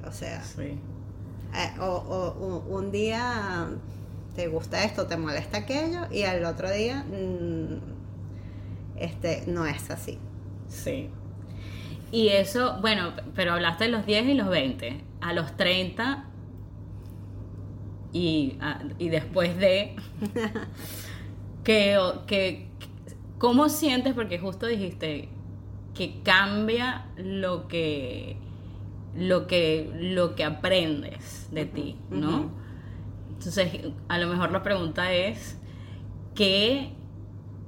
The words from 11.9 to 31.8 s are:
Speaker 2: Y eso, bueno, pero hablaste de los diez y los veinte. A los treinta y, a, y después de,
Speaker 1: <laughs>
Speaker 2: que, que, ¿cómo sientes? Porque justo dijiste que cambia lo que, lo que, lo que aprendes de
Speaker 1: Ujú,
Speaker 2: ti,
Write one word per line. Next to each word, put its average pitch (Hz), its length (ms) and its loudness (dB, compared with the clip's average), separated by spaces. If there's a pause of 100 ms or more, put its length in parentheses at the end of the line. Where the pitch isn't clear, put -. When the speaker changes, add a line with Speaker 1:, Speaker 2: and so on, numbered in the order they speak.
Speaker 2:
Y 226 180 6
eso, 202 520 4
bueno, 196 300 4 (220)
pero 175 200 4
hablaste 175 320 4
de 233 60 4
los 220 140 2
diez 214 200 6
y 277 100 6
los 214 140 4
veinte. 135 540 2 (180)
A 170 120 0
los 170 240 0
treinta 185 680 2 (1900)
y, 156 480 4
a, 143 220 -4 (160)
y 175 100 0
después 175 480 2
de, 190 380 6 (260)
Speaker 1:
<laughs> - 1400 -6
Speaker 2:
que, 202 340 8 (300)
que, 190 420 2 (720)
¿cómo 247 300 8
sientes? 262 440 4
Porque 208 240 0
justo 190 300 -2
dijiste 165 600 -2 (680)
que - 260 -4
cambia 214 840 4 (100)
lo 185 500 -2
que, 143 680 -2 (800)
lo 175 320 4
que, 160 480 4
lo 180 400 2
que 160 80 2
aprendes 160 1080 0
de 151 120 -2
Speaker 1:
Ujú, - 100 -4
Speaker 2:
ti, - 240 -4 (140)